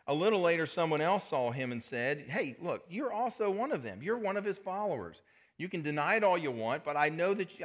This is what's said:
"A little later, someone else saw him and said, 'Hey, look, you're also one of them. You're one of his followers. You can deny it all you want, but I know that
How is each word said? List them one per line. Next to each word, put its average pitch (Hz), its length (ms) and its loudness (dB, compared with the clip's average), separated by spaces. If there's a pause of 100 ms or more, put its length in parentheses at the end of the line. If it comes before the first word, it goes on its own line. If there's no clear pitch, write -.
"A 139 80 0
little 185 260 4
later, 170 240 4
someone 156 360 0
else 185 260 2
saw 123 240 0
him 127 200 -4
and 120 120 -6
said, 135 380 -2
'Hey, 139 380 -4
look, 156 300 -4
you're 240 240 -4
also 311 380 0
one 233 200 -2
of 156 120 -2
them. 104 180 -8
You're 214 160 -2
one 202 180 -2
of 104 80 -2
his 196 140 -2
followers. 185 640 -4 (380)
You 160 80 -6
can 180 140 -4
deny 151 320 2
it 220 100 4
all 185 140 6
you 151 140 0
want, 120 320 -2
but 147 120 -2
I 147 140 6
know 170 240 2
that 196 160 -2 (160)